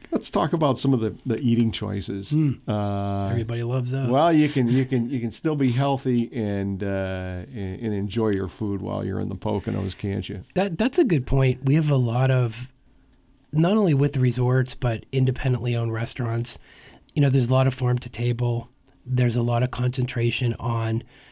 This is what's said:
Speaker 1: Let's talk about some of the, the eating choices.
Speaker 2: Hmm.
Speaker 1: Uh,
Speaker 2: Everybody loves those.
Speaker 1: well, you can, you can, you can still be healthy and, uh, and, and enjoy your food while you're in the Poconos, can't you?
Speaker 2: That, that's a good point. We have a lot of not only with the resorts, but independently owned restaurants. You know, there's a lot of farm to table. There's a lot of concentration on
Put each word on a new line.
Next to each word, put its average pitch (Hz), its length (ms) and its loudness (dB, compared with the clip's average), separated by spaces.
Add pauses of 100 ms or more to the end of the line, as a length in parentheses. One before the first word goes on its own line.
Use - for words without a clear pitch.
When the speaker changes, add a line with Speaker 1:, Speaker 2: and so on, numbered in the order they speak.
(120)
Speaker 1:
Let's - 200 -4
talk 185 220 0
about 147 260 2
some 135 160 2
of 113 60 2
the, 110 140 -2 (120)
the 117 100 0
eating 117 340 2
choices. 101 600 -6
Speaker 2:
Hmm. 147 220 2 (140)
Speaker 1:
Uh, 101 640 -2
Speaker 2:
Everybody 117 320 -2
loves 123 300 -2
those. 135 180 -2
Speaker 1:
well, 151 240 4
you 151 160 4
can, 131 180 0
you 131 160 4
can, 127 240 0
you 131 120 -2
can 117 100 -4
still 156 260 -2
be 139 160 2
healthy 131 640 0
and, 101 480 -2
uh, 95 720 -4
and, 98 260 -8
and 110 140 -4
enjoy 104 360 -2
your 95 180 0
food 101 340 -6
while 98 240 -4
you're 98 140 -2
in 98 100 -4
the 98 60 -6
Poconos, 98 600 -4
can't 98 320 -4
you? 104 160 -10 (120)
Speaker 2:
That, 185 240 0
that's 240 180 0
a 359 60 6
good 165 240 0
point. 131 380 2
We 135 100 4
have 151 160 2
a 139 60 4
lot 127 340 2
of 123 420 -2 (800)
not 170 260 4
only 185 160 4
with 143 200 2
the 135 60 -2
resorts, 127 540 2
but 117 380 -4
independently 127 640 0
owned 117 180 -2
restaurants. 117 640 -4 (560)
You 147 80 2
know, 143 80 4
there's 127 200 4
a 127 40 2
lot 131 140 6
of 131 80 0
farm 123 240 0
to 123 100 -10
table. 120 600 -2 (360)
There's 123 300 2
a 120 80 2
lot 120 180 2
of 127 80 2
concentration 123 920 0
on 113 440 -2 (280)